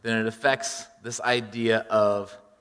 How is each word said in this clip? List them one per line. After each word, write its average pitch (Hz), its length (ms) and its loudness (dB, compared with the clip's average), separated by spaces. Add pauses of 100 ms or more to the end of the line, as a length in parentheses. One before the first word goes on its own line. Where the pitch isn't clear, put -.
then 113 160 -2
it 110 80 -2
affects - 600 -2 (160)
this 120 180 -10
idea 113 680 0
of 101 440 2 (260)